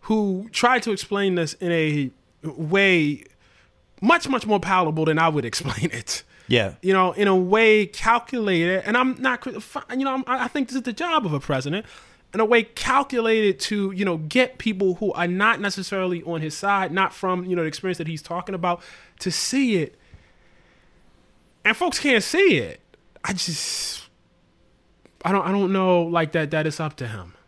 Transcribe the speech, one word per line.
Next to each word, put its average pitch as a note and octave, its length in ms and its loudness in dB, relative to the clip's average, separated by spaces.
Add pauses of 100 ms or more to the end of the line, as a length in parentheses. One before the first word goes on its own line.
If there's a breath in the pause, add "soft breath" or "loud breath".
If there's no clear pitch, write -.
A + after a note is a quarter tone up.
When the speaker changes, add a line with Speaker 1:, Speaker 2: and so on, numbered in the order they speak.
Speaker 1:
who G#3 500 0
tried B3 320 2
to A3+ 80 -4
explain G3 440 0
this D#3+ 200 -2
in F3 160 -2
a D3+ 400 0 (320)
way D#3+ 800 2 (800 soft breath)
much, C4+ 280 4
much A#3+ 160 -2
more G#3+ 140 2
palatable E3+ 460 0
than D#3 140 2
I E3 100 4
would D3 160 -2
<laughs> A2 60 -6
explain - 400 -4
it. - 320 -8 (240 soft breath)
Speaker 2:
Yeah. G#2+ 340 2
Speaker 1:
You F#3 120 2
know, F#3 200 4
in G3+ 140 2
a F#3+ 80 4
way G#3+ 500 4
calculated, G3+ 1000 0
and A3 120 0
I'm B3+ 240 0
not, B3+ 200 -2
cri-, B3 180 -10
fi-, - 320 -12
you C4 120 -2
know, C4+ 100 -2
I'm, C4 140 -4
I, B3 180 -2
I - 20 -6
think C4+ 200 -4
this B3 80 -10
is C4 80 -2
the A#3+ 100 -6
job D#4 320 -2
of D#3 80 -2
a C#3+ 60 -2
president, C#3+ 460 -4 (480 loud breath)
in G#3+ 60 -4
a A3 60 4
way A3+ 180 4
calculated A3+ 960 0
to, G3+ 320 -2
you F#3+ 140 -2
know, F3 120 0
get B3 400 0
people F#3+ 380 0
who G3 180 -2
are F3 140 -2
not G3 340 2
necessarily F#3+ 640 -4
on E3 180 -4
his D#3 140 -6
side, G3 360 -2
not F#3 220 0
from, F#3 320 -4
you F3+ 100 -2
know, F3 60 0
the D#3+ 60 -2
experience E3+ 320 -6
that D#3+ 80 -6
he's D#3+ 140 -8
talking F3+ 340 -8
about, F3 260 -2 (380 loud breath)
to F#3 120 -4
see B3+ 460 0
it. D#3 200 -4 (1700 soft breath)
And A3 140 2
folks F4 220 -2
can't B3+ 240 2
see E4+ 340 4
it. F#2+ 220 -6 (440)
I G3 100 -4
just, - 760 -8 (1160)
I F3+ 80 0
don't, F#3+ 140 2
I F3+ 60 -2
don't G3 200 2
know, F#3 320 4
like, E3 280 0
that, D#3 200 -2
that D#3 140 0
it's D3+ 140 -4
up D#3 180 -6
to B2 100 -8
him. F#2 260 -12 (140)